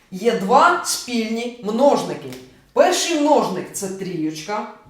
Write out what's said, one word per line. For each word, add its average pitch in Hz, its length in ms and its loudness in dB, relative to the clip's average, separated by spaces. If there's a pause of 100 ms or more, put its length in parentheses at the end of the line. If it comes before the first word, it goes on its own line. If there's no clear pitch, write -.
(120)
є 190 280 0
два 311 460 4
спільні 233 760 -4
множники. 190 680 0 (400)
Перший 330 460 2
множник — 202 540 2
це 196 140 -8
трієчка. 185 840 -8 (160)